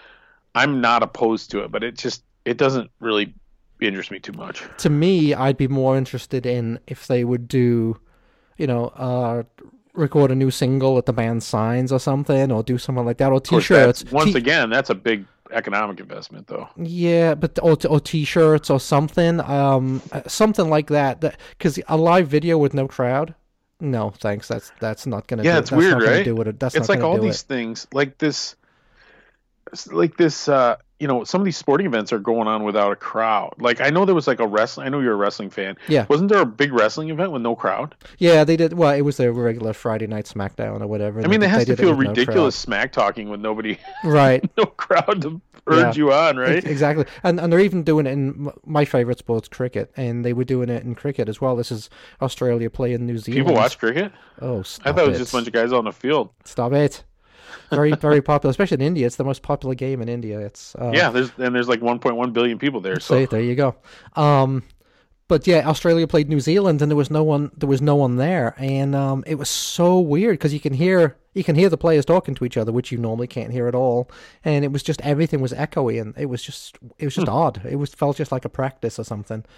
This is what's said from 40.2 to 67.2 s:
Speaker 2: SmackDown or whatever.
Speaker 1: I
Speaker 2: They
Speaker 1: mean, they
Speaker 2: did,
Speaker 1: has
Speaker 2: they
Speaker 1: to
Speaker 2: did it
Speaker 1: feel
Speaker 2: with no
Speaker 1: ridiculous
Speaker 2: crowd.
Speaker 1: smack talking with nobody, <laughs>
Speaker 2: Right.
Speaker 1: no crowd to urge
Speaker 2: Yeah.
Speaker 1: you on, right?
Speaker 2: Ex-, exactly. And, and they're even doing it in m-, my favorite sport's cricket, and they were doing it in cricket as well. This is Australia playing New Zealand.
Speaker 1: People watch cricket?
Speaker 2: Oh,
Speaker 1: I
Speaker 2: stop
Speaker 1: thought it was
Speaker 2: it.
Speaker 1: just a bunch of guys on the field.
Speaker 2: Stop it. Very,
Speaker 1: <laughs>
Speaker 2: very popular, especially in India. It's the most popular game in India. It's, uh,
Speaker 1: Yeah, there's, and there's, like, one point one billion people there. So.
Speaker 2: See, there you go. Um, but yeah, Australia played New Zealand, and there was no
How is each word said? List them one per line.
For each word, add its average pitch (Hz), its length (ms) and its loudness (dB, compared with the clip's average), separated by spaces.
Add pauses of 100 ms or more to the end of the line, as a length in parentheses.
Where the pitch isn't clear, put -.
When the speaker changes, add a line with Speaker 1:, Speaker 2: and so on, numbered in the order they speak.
Speaker 2:
SmackDown 107 560 -8
or 107 60 -8
whatever. 104 320 -4
Speaker 1:
I - 20 -4
Speaker 2:
They 156 60 0
Speaker 1:
mean, 214 120 4
they 208 60 2
Speaker 2:
did, 185 40 2
Speaker 1:
has 220 100 4
Speaker 2:
they 240 60 2
Speaker 1:
to 123 100 2
Speaker 2:
did 113 60 0
it - 40 -
Speaker 1:
feel 160 100 4
Speaker 2:
with 135 80 2
no 104 60 0
Speaker 1:
ridiculous 123 460 2
Speaker 2:
crowd. - 60 -10
Speaker 1:
smack 113 300 -4
talking 104 380 -2
with 104 100 -10
nobody, 110 380 -6 (140)
<laughs> 855 120 -14
Speaker 2:
Right. 139 400 4 (140)
Speaker 1:
no 214 80 4
crowd - 560 -2
to 160 180 -8 (280)
urge - 280 4
Speaker 2:
Yeah. 151 80 0
Speaker 1:
you 139 80 6
on, 151 240 4
right? 127 200 0
Speaker 2:
Ex-, 180 100 -4
exactly. 147 400 0 (160)
And, 175 180 0
and 170 120 -2
they're 170 80 6
even 185 220 2
doing 156 240 2
it 131 40 -2
in 139 180 -2 (200)
m-, - 40 -8 (140)
my 151 180 0
favorite 123 340 0
sport's 113 300 -4
cricket, - 480 -6
and 120 280 -4
they 123 100 -2
were 123 100 -2
doing 127 240 0
it 120 140 -4
in 123 140 -8
cricket 135 340 -4
as 107 100 -10
well. 131 160 0
This 117 160 -4
is 107 160 -10 (320)
Australia 120 480 -2
playing 120 380 -4
New 120 120 -4
Zealand. 123 280 -2
Speaker 1:
People 165 80 4
watch 117 240 2
cricket? 131 340 -2 (300)
Speaker 2:
Oh, 127 180 -4
Speaker 1:
I - 40 -10
Speaker 2:
stop - 320 -4
Speaker 1:
thought 170 80 4
it 147 40 6
was 127 80 2
Speaker 2:
it. 123 40 -2
Speaker 1:
just 123 120 -6
a 131 40 -2
bunch 117 100 -2
of 117 80 -10
guys 117 180 2
on 120 120 2
the 104 80 -4
field. 127 380 -2 (140)
Speaker 2:
Stop 123 280 -4
it. 143 320 0 (640)
Very, 151 220 4
Speaker 1:
<laughs> 151 80 -2
Speaker 2:
very 151 220 4
popular, 143 280 2
especially 180 260 0
in 123 40 -4
India. 147 260 0
It's 120 100 -2
the - 80 -6
most 135 180 -4
popular 139 340 -4
game 131 260 -6
in 110 60 -8
India. 113 320 -8
It's, - 360 -16
uh, 123 180 -4
Speaker 1:
Yeah, 165 160 2
there's, 123 280 0
and 123 160 -2
there's, 123 140 0
like, 117 140 0
one 120 180 0
point 120 160 -2
one 123 160 -4
billion 117 260 0
people 131 220 -4
there. 92 180 -4
So. - 180 0
Speaker 2:
See, 131 100 2
there 113 140 -4
you 120 140 -2
go. 131 220 0 (400)
Um, 135 480 2 (640)
but 165 180 2
yeah, 160 220 4
Australia 165 400 2
played 151 200 2
New 151 120 2
Zealand, 160 420 2
and 151 80 2
there 151 60 4
was 143 160 0
no 156 100 2